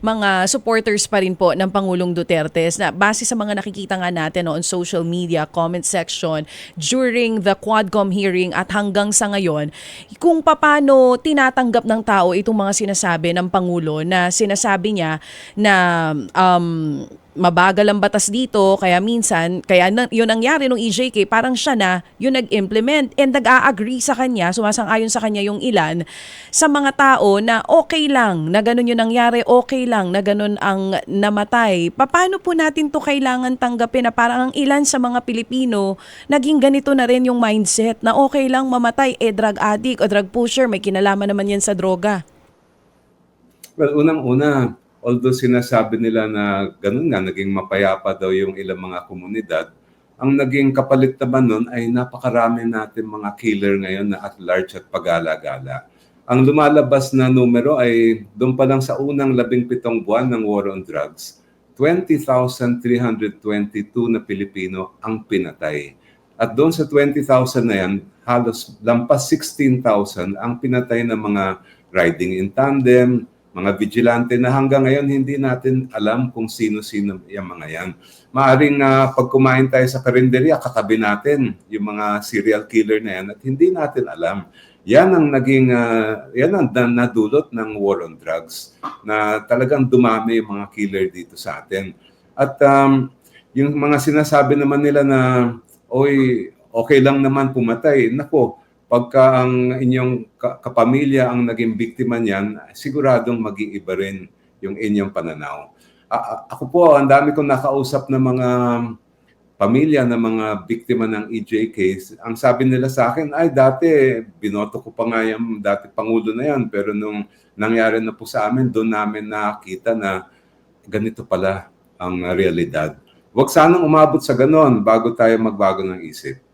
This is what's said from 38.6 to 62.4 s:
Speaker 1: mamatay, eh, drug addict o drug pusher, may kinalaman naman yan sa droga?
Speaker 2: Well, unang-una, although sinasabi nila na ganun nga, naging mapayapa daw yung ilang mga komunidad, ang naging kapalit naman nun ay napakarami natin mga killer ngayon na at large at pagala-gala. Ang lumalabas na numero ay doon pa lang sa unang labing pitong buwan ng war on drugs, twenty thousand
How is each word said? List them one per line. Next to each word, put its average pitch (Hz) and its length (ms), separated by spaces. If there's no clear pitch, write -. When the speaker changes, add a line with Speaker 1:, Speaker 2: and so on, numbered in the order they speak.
Speaker 1:
mamatay, 247 560
eh, 226 80
drug 214 320
addict 214 400
o 208 80
drug 202 240
pusher, 240 320
may 202 160
kinalaman 202 480
naman 202 160
yan 202 160
sa 202 160
droga? 185 480
Speaker 2:
Well, 147 240
unang-una, 139 720
although 120 320
sinasabi 123 640
nila 113 320
na 101 480
ganun 123 320
nga, 98 160
naging 95 240
mapayapa 95 720
daw 95 160
yung 98 160
ilang 92 320
mga 90 240
komunidad, 92 640
ang 135 160
naging 135 400
kapalit 131 400
naman 127 320
nun 110 240
ay 117 160
napakarami 117 800
natin 110 400
mga 107 320
killer 101 400
ngayon 98 320
na 95 80
at 101 160
large 92 400
at 90 160
pagala-gala. 78 960
Ang 127 160
lumalabas 143 720
na 131 160
numero 127 480
ay 113 400
doon 127 160
pa 131 160
lang 135 160
sa 131 160
unang 139 320
labing 120 400
pitong 117 320
buwan 113 320
ng 113 80
war 101 240
on 95 160
drugs, 76 560
twenty 160 400
thousand 127 640